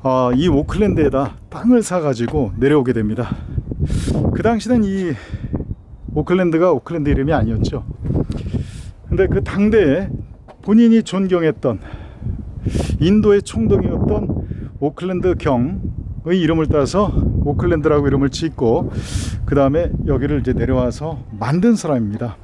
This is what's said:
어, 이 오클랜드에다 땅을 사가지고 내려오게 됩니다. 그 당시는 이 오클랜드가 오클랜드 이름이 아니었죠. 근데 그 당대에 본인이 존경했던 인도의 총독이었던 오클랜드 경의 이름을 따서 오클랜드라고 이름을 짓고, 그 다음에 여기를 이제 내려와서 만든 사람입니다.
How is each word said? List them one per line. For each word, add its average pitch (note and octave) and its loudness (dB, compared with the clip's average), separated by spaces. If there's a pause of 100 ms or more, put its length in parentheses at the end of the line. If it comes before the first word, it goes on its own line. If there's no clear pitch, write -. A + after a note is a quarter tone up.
어, B2+ 2
이 D3+ 2
오클랜드에다 D3 2 (140)
땅을 A#3 4
사가지고 C3 -2
내려오게 C3 4
됩니다. A2 -2 (1000)
그 - -4
당시는 A3+ 2
이 F#3+ -2 (1000)
오클랜드가 F3 2
오클랜드 D3 -2
이름이 C3+ 2
아니었죠. A2+ -2 (1200)
근데 F#3+ 2
그 G3 0
당대에 G3 2 (520)
본인이 A3+ 6
존경했던 E3+ 0 (1200)
인도의 G3+ 4
총독이었던 G#3 -2 (320)
오클랜드 F3 -2
경의 D#3+ -2
이름을 D#3 2
따서 D#3 2 (340)
오클랜드라고 D3 2
이름을 C#3 2
짓고, C#3+ 0 (540)
그 C3+ 0
다음에 C#3+ 2 (140)
여기를 C#3+ 0
이제 B2 0
내려와서 B2+ -2 (160)
만든 F3+ 2
사람입니다. A#2 -2